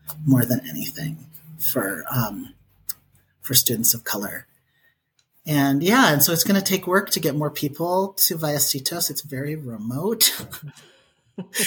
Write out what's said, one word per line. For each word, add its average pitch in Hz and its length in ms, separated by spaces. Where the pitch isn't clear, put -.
more 127 180
than - 240
anything - 580
for, 98 520
um, 107 440
for - 140
students 113 400
of 117 80
color. - 460
And 139 360
yeah, 196 300
and 139 100
so 180 100
it's 170 120
gonna 196 160
take 190 260
work 190 240
to 185 100
get 156 140
more 147 160
people 170 600
to 175 100
Vallecitos. 147 720
It's 147 120
very 147 340
remote. 135 840
<laughs> - 40